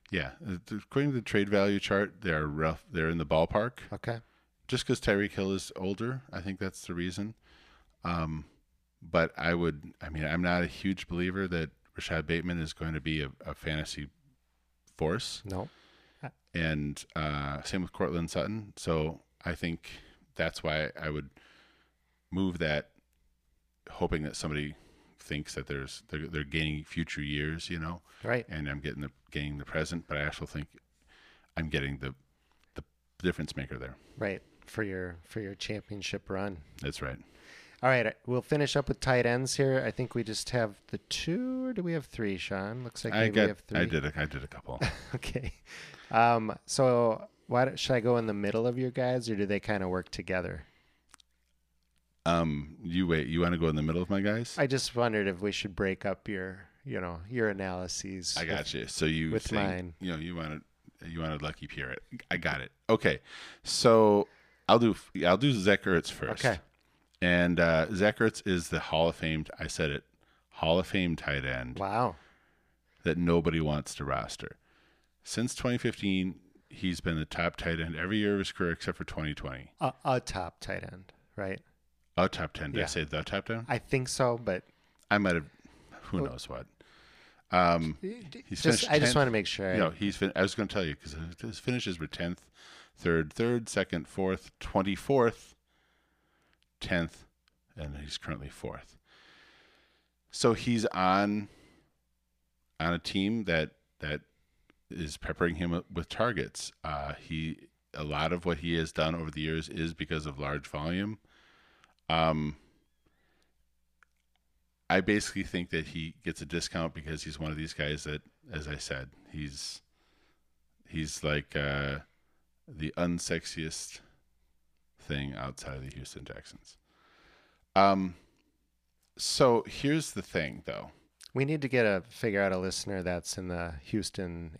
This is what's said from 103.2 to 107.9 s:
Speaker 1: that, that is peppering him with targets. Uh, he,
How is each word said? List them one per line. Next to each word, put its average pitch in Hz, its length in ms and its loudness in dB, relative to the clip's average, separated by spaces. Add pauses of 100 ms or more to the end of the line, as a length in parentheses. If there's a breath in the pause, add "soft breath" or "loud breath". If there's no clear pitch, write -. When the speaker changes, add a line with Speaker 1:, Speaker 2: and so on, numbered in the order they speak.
Speaker 1:
that, 80 260 2 (300)
that 73 200 -4 (720)
is 78 260 -8
peppering 85 400 0
him 87 260 0 (100)
with 85 160 -6
targets. 95 640 -4 (120)
Uh, 73 300 -6
he, 80 540 -8 (260)